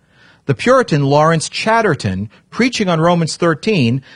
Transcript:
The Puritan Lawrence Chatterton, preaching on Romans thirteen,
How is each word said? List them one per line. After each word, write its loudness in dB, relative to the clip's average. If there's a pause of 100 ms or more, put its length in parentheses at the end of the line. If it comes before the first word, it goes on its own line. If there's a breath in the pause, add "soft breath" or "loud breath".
(460 soft breath)
The -2
Puritan 0
Lawrence 2
Chatterton, -2 (200 soft breath)
preaching -2
on 0
Romans 0
thirteen, 0 (140 loud breath)